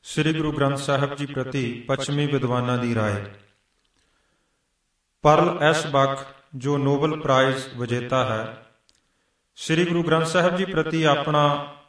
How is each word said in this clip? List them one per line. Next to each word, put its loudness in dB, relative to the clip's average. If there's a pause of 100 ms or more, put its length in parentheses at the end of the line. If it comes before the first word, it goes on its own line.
ਸ੍ਰੀ -2
ਗੁਰੂ -2
ਗ੍ਰੰਥ 0
ਸਾਹਿਬ -2
ਜੀ -6
ਪ੍ਰਤੀ -6 (140)
ਪੱਛਮੀ -2
ਵਿਦਵਾਨਾਂ 0
ਦੀ -2
ਰਾਏ। -2 (2000)
ਪਰਲ 4
ਐਸ 2
ਬਕ, 2 (300)
ਜੋ -2
ਨੋਬਲ 0
ਪ੍ਰਾਈਜ਼ 2 (100)
ਵਿਜੇਤਾ -2
ਹੈ, -6 (920)
ਸ੍ਰੀ 0
ਗੁਰੂ 0
ਗ੍ਰੰਥ 2
ਸਾਹਿਬ 2
ਜੀ -2
ਪ੍ਰਤੀ -2
ਆਪਣਾ 2 (140)